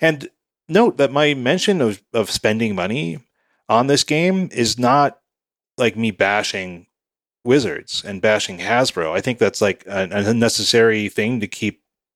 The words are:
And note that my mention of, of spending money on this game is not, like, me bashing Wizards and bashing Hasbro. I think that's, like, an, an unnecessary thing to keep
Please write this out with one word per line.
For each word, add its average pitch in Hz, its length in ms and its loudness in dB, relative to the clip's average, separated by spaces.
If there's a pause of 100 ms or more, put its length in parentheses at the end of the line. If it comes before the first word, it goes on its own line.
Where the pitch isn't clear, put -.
And 160 280 0 (400)
note 202 280 4
that 139 160 2
my 147 220 4
mention 160 460 0
of, 110 220 0 (100)
of 110 160 0
spending 110 460 -2
money 135 440 -4 (500)
on 117 180 2
this 143 160 2
game 180 480 0
is 117 300 -2
not, 135 400 2 (580)
like, 113 180 0
me 110 140 -2
bashing 98 760 -2 (580)
Wizards 120 600 0
and 98 160 -10
bashing 104 380 0
Hasbro. 92 580 -2
I 98 40 0
think 123 180 -4
that's, 101 220 0
like, 101 260 0
an, 95 260 -6
an 101 140 -2
unnecessary 110 840 2
thing 113 300 -2
to 101 80 -4
keep - 360 -8 (340)